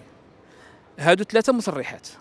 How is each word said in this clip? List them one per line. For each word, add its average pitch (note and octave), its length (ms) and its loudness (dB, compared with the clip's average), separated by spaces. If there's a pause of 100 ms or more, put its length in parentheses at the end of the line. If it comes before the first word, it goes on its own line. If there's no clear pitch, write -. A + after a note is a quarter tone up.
(1000)
هادو F3 260 4
ثلاثة - 280 2
مصرحات. E3+ 560 -6 (120)